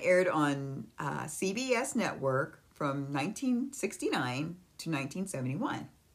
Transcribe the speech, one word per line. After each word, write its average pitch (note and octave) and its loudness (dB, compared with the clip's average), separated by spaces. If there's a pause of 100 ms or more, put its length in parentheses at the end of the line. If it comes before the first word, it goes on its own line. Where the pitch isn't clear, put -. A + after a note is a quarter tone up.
aired F3+ 6
on, C#3 0 (100)
uh, C#3+ -4
C F#3+ -2
B B3+ 0
S B3+ 0
Network C#3 0 (140)
from C#3 -2
nineteen A#3+ 0
sixty-nine E3+ -2 (200)
to - -6
nineteen D#3 -2
seventy-one. C#3 -4 (260)